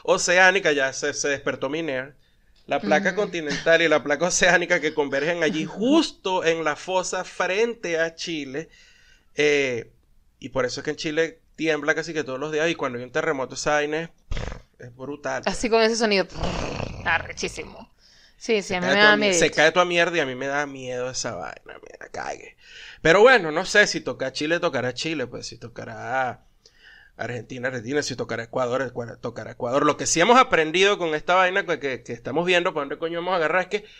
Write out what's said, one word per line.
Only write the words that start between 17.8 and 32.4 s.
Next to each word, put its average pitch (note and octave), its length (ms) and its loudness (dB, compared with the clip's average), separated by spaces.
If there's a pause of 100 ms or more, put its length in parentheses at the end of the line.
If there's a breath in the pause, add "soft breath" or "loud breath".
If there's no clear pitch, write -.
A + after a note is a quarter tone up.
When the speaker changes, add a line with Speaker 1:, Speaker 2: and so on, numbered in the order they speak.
Speaker 2:
Sí, A3 160 2
sí, F3+ 80 -10
Speaker 1:
Se F#3+ 80 -2
Speaker 2:
a F3+ 40 -2
mí F3+ 80 -2
Speaker 1:
cae F#3 60 4
Speaker 2:
me G3+ 60 4
Speaker 1:
toda G#3 100 10
Speaker 2:
da G#3 60 6
Speaker 1:
mi-, G#3 160 2
se E3+ 80 2
Speaker 2:
miedito. D#3+ 160 2
Speaker 1:
cae D#3+ 160 6
toda F3 140 4
mierda F3 320 2
y - 20 2
a C#3 60 0
mí B2+ 80 -6
me C3 120 -6
da C#3+ 200 -2
miedo B2+ 420 -8
esa B2 260 -6
vaina, - 480 -12
me - 160 -20
da - 140 -18
cague. C#2+ 460 -10 (420 loud breath)
Pero E3+ 220 6
bueno, A3+ 280 8
no D#3+ 140 -2
sé, G#3 220 6
si - 160 -4
toca C3 320 -6
Chile, D#3+ 260 -2
tocará B2+ 320 -2
Chile, D3 340 -6
pues, A#2+ 200 -14
si A2+ 100 -14
tocará A#2 880 -6 (720 soft breath)
Argentina, A#2+ 520 -8
Argentina, C3 340 -2
si C3+ 140 -6
tocará A#2 280 -6
Ecuador, B2+ 380 -2
Ecua-, A#2+ 360 -8
tocará A2 340 -10
Ecuador. B2+ 340 0
Lo C#3+ 100 2
que - 80 -8
sí - 160 0
hemos A#3 180 6
aprendido F#3 600 2
con E3 160 -2
esta D#3 220 0
vaina F#3 280 2
que, E3 140 -4
que, B2+ 240 -6
que - 100 -12
estamos B2+ 320 -4